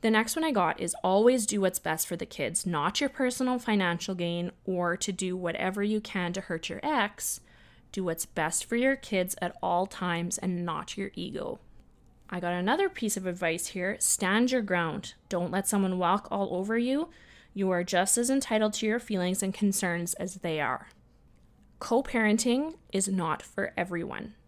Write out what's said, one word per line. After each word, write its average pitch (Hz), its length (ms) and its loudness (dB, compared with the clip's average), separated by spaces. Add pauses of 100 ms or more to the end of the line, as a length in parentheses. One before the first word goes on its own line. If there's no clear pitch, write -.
The 226 80 2
next 220 280 2
one 320 80 0
I 311 60 0
got 180 280 2
is, 170 240 -4
"Always 214 420 6
do 208 140 0
what's 190 200 2
best - 280 -2
for 175 80 -4
the - 100 -6
kids, - 400 -4
not 170 360 0
your 277 80 2
personal 254 500 0
financial 190 560 2
gain 170 360 -2 (120)
or 175 320 0
to 196 160 -4
do 185 240 -2
whatever 185 480 -2
you 214 160 2
can 180 340 -4
to 190 80 -4
hurt 165 280 -6
your - 120 -8
ex. 247 600 -2 (500)
Do 190 140 -4
what's 165 200 -2
best - 380 -2
for 233 140 -2
your 269 180 4
kids 185 460 -2
at 175 200 -4
all 180 240 2
times 175 520 -2
and 175 280 -2
not 156 320 -6
your 196 180 -6
ego." - 440 -6 (720)
I 180 100 -4
got 175 140 -2
another 240 340 2
piece 214 300 -2
of 185 80 -8
advice 175 420 -2
here. 185 320 -4
"Stand 214 520 2
your 254 100 2
ground. 180 540 -2 (120)
Don't 175 240 -2
let 190 160 0
someone 190 300 2
walk 180 340 2
all 196 240 -2
over 202 220 0
you. 269 320 0 (440)
You 196 180 0
are 175 120 2
just 185 340 2
as 240 120 2
entitled 220 460 2
to - 100 -2
your 220 140 2
feelings 185 440 -2
and 190 100 -2
concerns 175 600 0
as 180 220 -6
they 160 260 -2
are." 127 280 -2 (920)
Co-parenting 240 1000 2 (160)
is 190 160 0
not 175 320 0
for - 340 -6
everyone. 180 600 -6 (120)